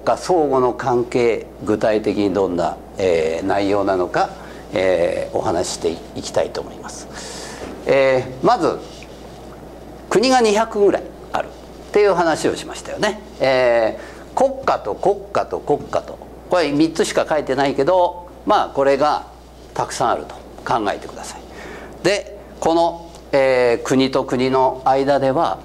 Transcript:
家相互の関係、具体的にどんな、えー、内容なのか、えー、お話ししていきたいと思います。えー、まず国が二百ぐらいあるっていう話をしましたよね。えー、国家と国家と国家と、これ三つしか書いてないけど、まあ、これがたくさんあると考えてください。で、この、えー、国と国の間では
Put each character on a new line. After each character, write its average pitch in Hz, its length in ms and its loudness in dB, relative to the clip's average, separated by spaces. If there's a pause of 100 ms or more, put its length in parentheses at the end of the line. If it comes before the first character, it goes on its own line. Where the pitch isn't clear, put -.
家 117 120 2
相 170 300 2
互 131 140 2
の 123 120 4
関 123 320 0
係、 120 420 2 (160)
具 104 160 0
体 110 240 2
的 104 140 0
に 101 180 2
ど 95 140 4
ん 87 80 -2
な、 80 200 0 (220)
え 82 420 2
ー、 95 60 -4
内 98 240 0
容 101 140 2
な 98 120 2
の 90 120 0
か、 185 220 0 (460)
え 90 560 2
ー、 - 60 -2
お - 20 -2
話 90 280 -2
し - 60 -6
し - 20 -10
て 85 140 -2 (260)
い 101 60 -10
き - 100 -10
た 87 100 0
い - 80 -2
と - 100 -6
思 - 120 -12
い - 60 -16
ま - 100 -14
す。 - 180 -14 (800)
え 135 380 4 (180)
ー、 - 20 -10
ま 214 140 4
ず 127 180 0 (1300)
国 233 200 4
が 254 100 6
二 220 120 6
百 214 280 2
ぐ 202 100 8
ら - 80 2
い - 40 -4 (300)
あ - 100 -2
る - 40 -8
っ - 40 -14 (420)
て 202 80 6
い 208 80 6
う 190 60 4
話 165 340 2
を 90 80 0
し - 100 -10
ま - 80 -12
し - 80 -14
た - 80 -12
よ 143 80 -8
ね。 208 220 -2 (180)
え 123 640 4 (340)
ー、 - 20 0
国 269 280 2
家 - 160 0
と 190 160 -4
国 196 200 2 (160)
家 101 140 0
と 82 140 -6
国 143 180 0
家 - 240 -4
と、 - 160 -14 (320)
こ 180 60 2
れ 151 160 2
三 156 200 4
つ 196 120 0
し - 80 -4
か 120 160 2
書 156 100 2
い 139 60 -2
て 131 100 0
な 139 140 2
い 135 80 -2
け 139 80 2
ど、 175 420 2 (200)
ま 190 180 4
あ、 87 60 -8
こ 139 120 0
れ 139 140 4
が 139 300 0 (480)
た 117 120 -2
く - 60 -10
さ 131 140 0
ん 113 40 4
あ 95 60 2
る 76 80 -6
と - 100 -14 (300)
考 120 260 0
え 80 80 -2
て - 80 -12
く - 80 -14
だ - 80 -14
さ - 140 -14
い。 - 40 -14 (600)
で、 190 340 0 (220)
こ - 160 2
の、 330 340 0 (220)
え 127 500 4
ー、 - 60 -8
国 131 240 4
と 135 140 0
国 131 260 0
の 131 340 2
間 139 360 4
で 135 100 2
は 131 340 0